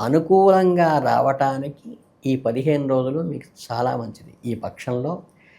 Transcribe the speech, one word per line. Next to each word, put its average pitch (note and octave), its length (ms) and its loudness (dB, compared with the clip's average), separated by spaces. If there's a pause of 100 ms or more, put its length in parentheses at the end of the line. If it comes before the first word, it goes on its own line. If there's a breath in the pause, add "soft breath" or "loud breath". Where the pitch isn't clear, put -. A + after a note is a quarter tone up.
అనుకూలంగా F3 1000 4
రావటానికి C3+ 1000 -2 (280)
ఈ C3+ 100 0
పదిహేను C3+ 520 -2
రోజులు C3 340 0
మీకు D#3+ 260 -8 (240)
చాలా B2 240 -2
మంచిది. A2+ 380 -12 (160)
ఈ A2+ 40 -4
పక్షంలో B2+ 680 -8 (360 soft breath)